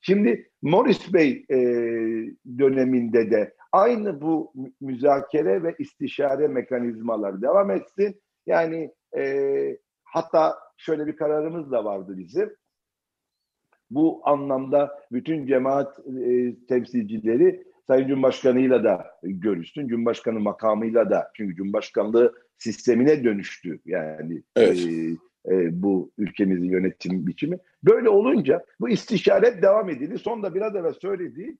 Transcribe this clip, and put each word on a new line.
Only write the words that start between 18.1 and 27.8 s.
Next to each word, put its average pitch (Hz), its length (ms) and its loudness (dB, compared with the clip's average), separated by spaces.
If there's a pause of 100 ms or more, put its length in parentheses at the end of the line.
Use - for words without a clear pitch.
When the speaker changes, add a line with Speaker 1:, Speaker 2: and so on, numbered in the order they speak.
Speaker 1:
da 92 220 2 (160)
görüşsün. 95 680 -4
Cumhurbaşkanı 117 520 -2
makamıyla 107 680 0
da. 92 260 0
Çünkü 98 200 -8
Cumhurbaşkanlığı 107 760 0 (240)
sistemine 123 680 2
dönüştü. 92 600 -4
Yani, 78 580 -8 (140)
Speaker 2:
Evet. 92 300 6
Speaker 1:
e, 82 680 -6
e, 87 280 0
bu 95 360 0
ülkemizin 92 520 -2
yönetim 92 560 -2
biçimi. 151 320 -6 (240)